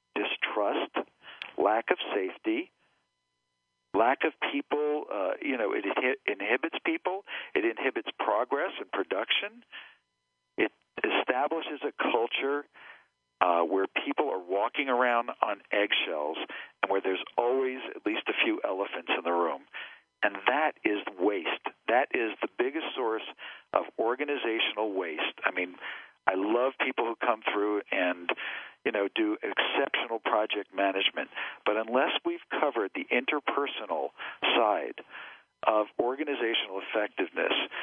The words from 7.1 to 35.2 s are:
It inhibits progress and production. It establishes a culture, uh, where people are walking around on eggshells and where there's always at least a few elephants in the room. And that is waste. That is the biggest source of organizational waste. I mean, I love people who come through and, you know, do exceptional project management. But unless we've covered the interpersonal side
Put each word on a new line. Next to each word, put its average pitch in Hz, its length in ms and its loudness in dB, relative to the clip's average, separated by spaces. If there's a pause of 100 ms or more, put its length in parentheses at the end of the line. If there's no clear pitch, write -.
It 104 100 2
inhibits 113 440 -2 (100)
progress 127 600 0
and 101 120 -12
production. 123 720 -2 (920)
It - 140 4 (320)
establishes 147 800 0
a 143 80 -2 (100)
culture, 135 640 0 (760)
uh, 87 200 6
where 95 240 2 (200)
people 143 260 0
are 95 100 -2
walking 104 480 0
around 123 400 4 (120)
on 104 160 2 (140)
eggshells 82 640 2 (440)
and - 100 4
where 98 100 4
there's - 220 0 (140)
always 127 420 2 (160)
at - 100 -8
least 107 220 0
a 107 60 0 (120)
few 110 180 2
elephants 95 540 -2
in - 60 -6
the 175 80 0
room. 82 300 2 (640)
And 101 120 0 (120)
that 151 260 4 (120)
is 104 140 2 (200)
waste. 95 480 0 (220)
That 123 240 4
is 113 180 2 (100)
the - 60 0 (100)
biggest 139 280 0 (100)
source 110 280 -2 (500)
of 92 100 4 (160)
organizational 113 920 0
waste. 87 500 -2
I 98 80 0
mean, 90 240 -4 (500)
I 95 100 4
love 117 440 2
people 131 240 0
who 113 160 -2
come 113 220 0 (100)
through 104 300 2 (100)
and, 90 380 0 (560)
you 113 80 0
know, 101 200 2
do 107 300 2
exceptional 113 800 -2
project 107 500 0
management. 98 540 0 (380)
But 104 100 4
unless 120 360 2 (120)
we've 170 220 -4 (120)
covered 117 380 0
the 87 160 -6
interpersonal 123 1000 0 (460)
side 95 480 2 (640)